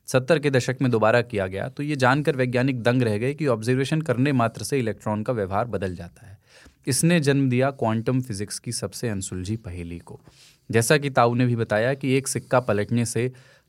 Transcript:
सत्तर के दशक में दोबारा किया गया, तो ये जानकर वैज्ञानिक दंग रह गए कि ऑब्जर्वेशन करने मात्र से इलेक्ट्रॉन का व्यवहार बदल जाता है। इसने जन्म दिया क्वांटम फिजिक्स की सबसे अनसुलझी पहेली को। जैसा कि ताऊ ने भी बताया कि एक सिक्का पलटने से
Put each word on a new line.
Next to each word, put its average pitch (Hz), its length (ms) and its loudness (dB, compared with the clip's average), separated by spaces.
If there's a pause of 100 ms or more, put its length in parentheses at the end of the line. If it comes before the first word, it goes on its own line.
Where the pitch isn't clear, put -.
सत्तर 135 320 2
के 143 100 0
दशक 127 320 0
में 127 100 2
दोबारा 113 300 4
किया 98 260 -2
गया, 92 220 -6
तो - 140 -10
ये 147 120 -4
जानकर 139 400 2
वैज्ञानिक 127 480 0
दंग 123 180 4
रह 107 160 0
गए 127 160 -2
कि 151 140 -4
ऑब्जर्वेशन 127 540 0
करने 131 300 0
मात्र 117 320 0
से 139 160 -2
इलेक्ट्रॉन 107 440 -4
का 131 100 -4
व्यवहार 101 320 -2
बदल 98 300 -4
जाता 87 320 -16
है। - 100 -20 (500)
इसने 165 320 2
जन्म 139 300 2
दिया 127 220 2
क्वांटम 117 500 0
फिजिक्स 104 380 -8
की 123 120 -12
सबसे 110 380 -6
अनसुलझी 92 460 -6
पहेली 87 440 -10
को। - 220 -20 (500)
जैसा 117 260 4
कि 143 120 0
ताऊ 120 260 4
ने 123 100 4
भी 120 100 2
बताया 113 380 0
कि 135 200 -2
एक 135 140 0
सिक्का 123 320 0
पलटने 113 460 0
से 120 260 -2 (380)